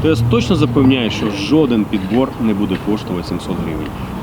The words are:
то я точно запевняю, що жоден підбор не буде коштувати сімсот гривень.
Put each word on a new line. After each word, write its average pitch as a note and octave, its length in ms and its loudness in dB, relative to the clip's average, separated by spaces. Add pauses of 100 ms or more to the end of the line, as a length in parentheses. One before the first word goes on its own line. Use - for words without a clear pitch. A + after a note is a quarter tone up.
то D#3 80 2
я D#3+ 60 4 (160)
точно A3+ 240 2
запевняю, C3 560 4
що - 180 -2
жоден A#2+ 560 2
підбор G#2+ 440 0 (120)
не A2 120 2
буде G2 320 0
коштувати F#2+ 420 -4
сімсот F#2 300 -6
гривень. D#2+ 300 -6 (360)